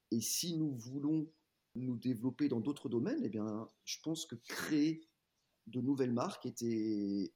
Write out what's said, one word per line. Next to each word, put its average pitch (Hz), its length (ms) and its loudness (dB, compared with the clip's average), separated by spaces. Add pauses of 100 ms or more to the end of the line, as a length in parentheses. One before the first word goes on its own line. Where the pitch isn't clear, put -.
(100)
Et 117 100 2
si 170 360 -2
nous 151 180 0
voulons 143 560 0 (460)
nous 123 200 -2
développer 127 520 0
dans 120 120 2
d'autres 139 280 -2
domaines, 147 340 2
eh 117 60 0
bien, 107 400 -2 (160)
je - 180 -6
pense 160 240 -4
que - 80 -10
créer 156 720 0 (600)
de 113 140 -2
nouvelles 131 320 2
marques 131 340 0
était 107 880 0